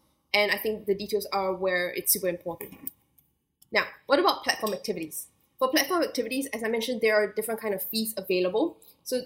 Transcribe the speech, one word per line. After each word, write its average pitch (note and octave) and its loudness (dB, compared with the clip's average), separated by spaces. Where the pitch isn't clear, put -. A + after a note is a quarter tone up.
And G#3 4
I G3+ 2
think G#3+ -2
the G3 2
details G3+ -2
are F#3+ 0
where F3+ 0
it's - -2
super F#3 0
important. - -8
Now, G3+ 2
what C#4+ 6
about D#4+ 2
platform G#3+ -2
activities? F3 -6
For B3+ 4
platform D#4+ 2
activities, B3+ -2
as A3+ -4
I A3 0
mentioned, A3+ -2
there A3 4
are G#3 4
different A3 -2
kind G#3 -2
of F#3+ -4
fees A3 -2
available. F#3+ 2
So B3+ -2